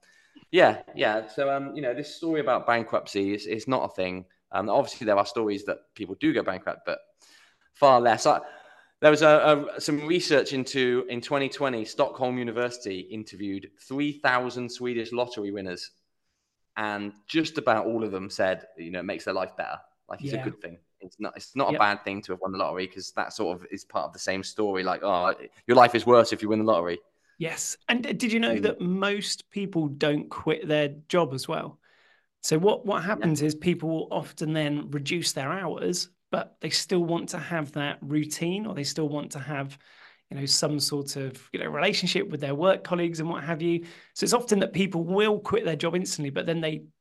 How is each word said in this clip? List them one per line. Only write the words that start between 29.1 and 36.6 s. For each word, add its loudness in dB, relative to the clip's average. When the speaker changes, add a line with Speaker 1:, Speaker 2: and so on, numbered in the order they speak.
Speaker 2:
people -2
don't 0
quit -4
their 2
job 2
as -6
well? -6
So 2
what, 4
what 0
Speaker 1:
Yeah. -4
Speaker 2:
happens 0
is 2
people 0
will -2
often -4
then -2
reduce -2
their -4
hours, -4
but -6